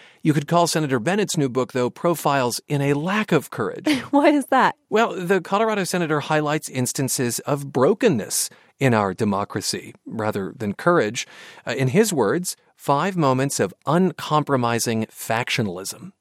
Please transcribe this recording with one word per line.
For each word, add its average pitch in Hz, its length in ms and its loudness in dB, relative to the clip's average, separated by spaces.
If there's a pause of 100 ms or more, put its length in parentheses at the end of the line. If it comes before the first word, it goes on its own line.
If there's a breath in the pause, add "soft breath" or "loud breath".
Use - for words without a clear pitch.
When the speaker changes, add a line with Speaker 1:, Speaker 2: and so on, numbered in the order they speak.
(220 soft breath)
Speaker 1:
You 156 100 2
could 147 160 0
call 170 180 4
Senator 151 320 0
Bennet's 185 380 -2
new 139 140 0
book, 120 220 -2
though, 123 180 0
Profiles 143 760 0
in 143 120 -2
a 143 140 2
Lack 190 380 -2
of 147 180 0
Courage. - 360 -6 (140)
Speaker 2:
<laughs> - 100 -12
Why 285 200 6
is 285 160 2
that? 233 300 2 (120)
Speaker 1:
Well, 214 240 2
the 190 300 0
Colorado 214 420 0
senator 156 360 0
highlights 151 500 0
instances 127 720 -2
of 143 300 -4
brokenness 139 800 2 (300 soft breath)
in 131 140 4
our 101 220 2
democracy, 101 800 -4 (100)
rather 104 500 -6
than 101 200 -6
courage. 127 520 0 (400 loud breath)
Uh, 120 120 -4
in 135 100 0
his 196 240 2
words, 139 440 0 (180)
five 165 420 -2
moments 135 420 0
of 101 140 0 (140)
uncompromising 135 1200 0
factionalism. 98 1160 -6